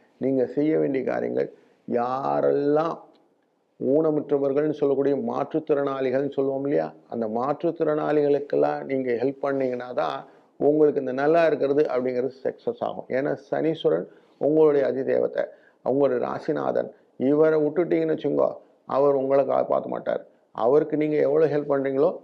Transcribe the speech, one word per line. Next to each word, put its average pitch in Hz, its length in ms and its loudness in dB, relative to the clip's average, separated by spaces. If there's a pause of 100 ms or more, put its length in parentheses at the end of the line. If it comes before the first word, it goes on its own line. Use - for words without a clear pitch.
(180)
நீங்க 135 280 0
செய்ய 151 320 0
வேண்டிய 143 260 0
காரியங்கள், 120 500 -4 (380)
யாரெல்லாம் 143 1080 0 (880)
ஊனமுற்றவர்கள்னு 147 840 0
சொல்லக்கூடிய 139 440 0
மாற்றுத்திறனாளிகள்னு 135 1160 -2
சொல்லுவோம் 135 320 -2
இல்லையா, 156 300 -2 (160)
அந்த 113 180 -4
மாற்றுத்திறனாளிகளுக்கெல்லாம் 147 1600 0
நீங்க 131 280 -4
ஹெல்ப் 131 280 -2
பண்ணீங்கன்னா 127 540 -4
தான் 139 320 -4 (320)
உங்களுக்கு 147 420 4
இந்த 127 120 -2
நல்லா 156 340 4
இருக்கிறது 143 380 2
அப்படிங்கிறது 127 480 -2 (120)
சக்ஸஸ் 117 360 -6
ஆகும். 110 280 -6
ஏன்னா 139 300 -2 (140)
சனீஸ்வரன் 156 560 0 (300)
உங்களுடைய 147 500 4
அதிதேவதை, 123 580 -2 (380)
உங்களுடைய 131 500 0
ராசிநாதன். 131 580 -2 (260)
இவரை 151 420 4
விட்டுட்டீங்கன்னு 160 560 0
வச்சுங்கோ, 143 400 0 (300)
அவர் 139 280 2
உங்களை 135 320 2
காப்பாத்த 127 400 0
மாட்டார். - 460 -6 (240)
அவருக்கு 147 420 2
நீங்க 151 180 0
எவ்வளவு 147 420 2
ஹெல்ப் 143 160 -4
பண்றீங்களோ 139 500 0